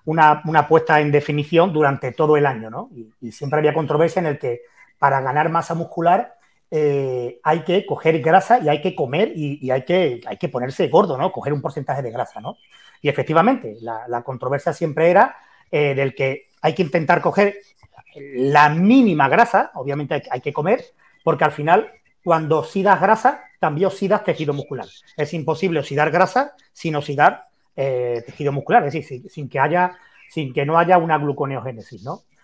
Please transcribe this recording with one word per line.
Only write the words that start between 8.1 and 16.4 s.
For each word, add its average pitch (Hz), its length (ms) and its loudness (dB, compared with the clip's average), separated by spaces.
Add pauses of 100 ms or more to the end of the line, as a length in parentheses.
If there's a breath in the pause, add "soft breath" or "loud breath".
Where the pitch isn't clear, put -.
grasa 185 380 4
y 208 120 0
hay 147 100 0
que - 160 -4
comer 151 400 -2
y, 147 280 -6
y 127 60 -2
hay 131 140 0
que, 165 420 0
hay - 120 -12
que - 100 -6
ponerse 135 400 -4
gordo, 156 300 2
¿no? 113 120 -2
Coger 139 220 -6
un 143 80 -4
porcentaje 143 420 -6
de 120 80 -8
grasa, 113 300 -8
¿no? 151 160 -12 (440 soft breath)
Y 147 80 -2
efectivamente, 156 720 0
la, 113 280 -10
la 120 140 -4
controversia 135 500 -4
siempre 160 380 0
era, 208 260 4 (340 soft breath)
eh, 147 240 0
del 135 200 -2
que 135 320 -6 (160)